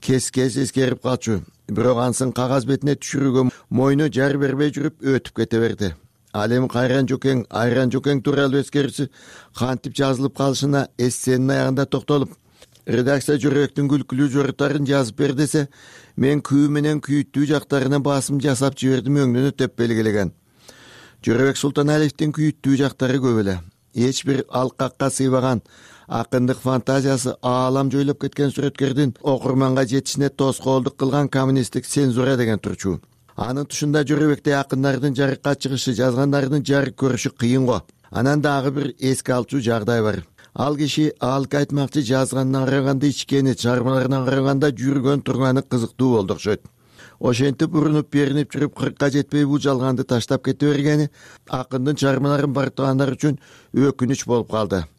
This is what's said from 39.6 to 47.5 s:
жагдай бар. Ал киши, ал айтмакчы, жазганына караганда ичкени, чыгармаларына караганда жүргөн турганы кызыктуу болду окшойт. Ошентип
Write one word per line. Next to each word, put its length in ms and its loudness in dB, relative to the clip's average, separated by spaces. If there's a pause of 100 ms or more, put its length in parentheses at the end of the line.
жагдай 420 0
бар. 220 -2 (280)
Ал 220 -2
киши, 460 0
ал 320 -2
айтмакчы, 500 0
жазганына 600 0
караганда 420 0
ичкени, 480 0
чыгармаларына 720 0
караганда 480 2
жүргөн 500 0
турганы 400 0
кызыктуу 540 0
болду 180 0
окшойт. 300 -2 (560)
Ошентип 520 0